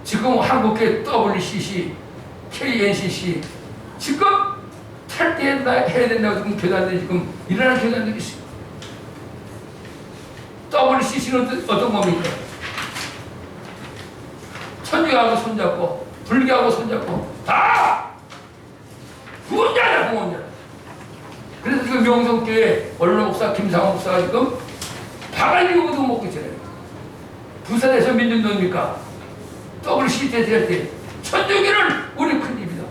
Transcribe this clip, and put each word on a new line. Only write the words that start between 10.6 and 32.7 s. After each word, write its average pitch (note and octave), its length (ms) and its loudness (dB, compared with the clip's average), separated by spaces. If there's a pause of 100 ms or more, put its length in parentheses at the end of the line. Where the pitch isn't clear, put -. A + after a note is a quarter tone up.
더블유씨씨는 C4 760 4
어떤, - 240 -4
어떤 G#3+ 240 2
겁니까? F3 360 2 (2500)
천주교하고 C4 540 4
손잡고 F3+ 720 -2 (180)
불교하고 B3 460 4
손잡고 - 640 -2 (100)
다 - 680 2 (1300)
구원자야, - 600 2
구원자. G3+ 300 -2 (1200)
그래서 B3+ 200 0
지금 A#3+ 180 0
명성교회 A3+ 960 4
원로 G3+ 300 4
목사 - 260 0
김상호 F#3+ 400 2
목사가 F#3 260 2
지금 A3+ 380 2 (840)
바가지 F4+ 320 4
먹어도 D4+ 280 4
먹고 A#3 240 0
있잖아요. D3+ 240 -8 (1120)
부산에서 B3 480 6
민중노입니까? G#3 840 2 (840)
더블유씨씨 C4 500 2
대체할 A3 360 4
때 F3 220 0 (340)
천주교는 G4 800 2 (120)
우리 D#4 240 2
큰 - 200 -4
힘이다. E3 320 -6